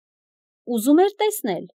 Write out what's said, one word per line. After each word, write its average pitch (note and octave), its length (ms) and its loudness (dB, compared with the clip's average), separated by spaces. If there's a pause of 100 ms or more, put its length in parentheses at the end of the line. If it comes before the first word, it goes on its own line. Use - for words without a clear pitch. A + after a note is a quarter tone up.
(680)
Ուզում A#3+ 340 2
էր G4+ 140 0
տեսնել E4 500 -4 (140)